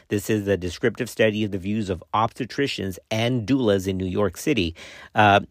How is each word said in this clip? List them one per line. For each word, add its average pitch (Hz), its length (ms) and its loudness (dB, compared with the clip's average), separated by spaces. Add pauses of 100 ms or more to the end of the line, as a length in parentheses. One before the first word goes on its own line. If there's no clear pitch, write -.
This 104 200 -2
is 107 160 0
the 98 140 2
descriptive 104 500 -4
study 107 340 0
of 104 100 -4
the 101 60 -6
views 101 300 -4
of 90 240 -6
obstetricians 107 840 -4 (120)
and 113 360 -2
doulas 101 420 4
in 95 80 -2
New 92 80 -2
York 95 320 -2
City, 98 380 0 (400)
uh, 104 260 6 (100)